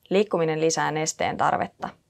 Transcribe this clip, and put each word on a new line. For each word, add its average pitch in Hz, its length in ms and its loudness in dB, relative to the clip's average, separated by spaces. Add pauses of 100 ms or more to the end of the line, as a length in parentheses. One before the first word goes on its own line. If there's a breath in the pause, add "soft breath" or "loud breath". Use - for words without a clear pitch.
(100)
Liikkuminen 170 500 2
lisää 156 300 2
nesteen - 460 -2
tarvetta. - 520 -2 (220)